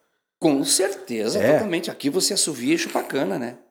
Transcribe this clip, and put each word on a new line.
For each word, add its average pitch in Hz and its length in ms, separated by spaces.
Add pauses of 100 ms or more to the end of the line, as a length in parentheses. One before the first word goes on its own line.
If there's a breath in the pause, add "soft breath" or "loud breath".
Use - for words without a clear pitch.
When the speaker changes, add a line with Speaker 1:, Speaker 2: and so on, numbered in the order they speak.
(400)
Speaker 1:
Com 165 240
certeza, 214 760
Speaker 2:
É. 120 140
Speaker 1:
totalmente. 165 380
Aqui - 180
você 185 240
assovia 147 400
e 170 40
chupa - 260
cana, 165 340
né? 123 200 (140)